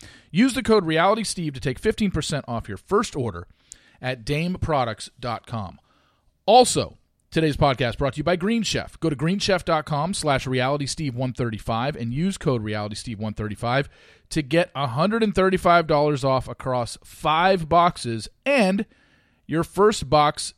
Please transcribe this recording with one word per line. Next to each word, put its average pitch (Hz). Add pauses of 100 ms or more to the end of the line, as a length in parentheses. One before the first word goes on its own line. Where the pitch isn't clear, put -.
(320)
Use 226
the 254
code 214
Reality 180
Steve 156
to 127
take 127
fifteen 214
percent 147
off 117
your 98
first 208
order 107 (560)
at 127
dame 160
products 131 (100)
dot 117
com. 98 (680)
Also, 202 (340)
today's 160
podcast 127
brought 139
to 147
you 147
by 170
Green 214
Chef. -
Go 165
to 147
greenchef 180
dot 156
com 156
slash 139
reality 131
steve 135
one 127
thirty-five 117
and 117
use 180
code 123
reality 107
steve 107
one 107
thirty-five 117 (400)
to 156
get 160
a 135
hundred 185
and 208
thirty-five 185
dollars 147
off 131
across 123
five 165
boxes, 156 (160)
and 214 (640)
your 156
first 196
box 147